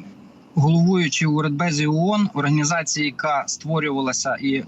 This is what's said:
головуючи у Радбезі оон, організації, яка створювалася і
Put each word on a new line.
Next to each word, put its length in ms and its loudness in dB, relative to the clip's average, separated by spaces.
головуючи 720 4
у 160 2
Радбезі 440 0
оон, 480 2
організації, 720 0
яка 400 -2
створювалася 920 -2
і 280 -2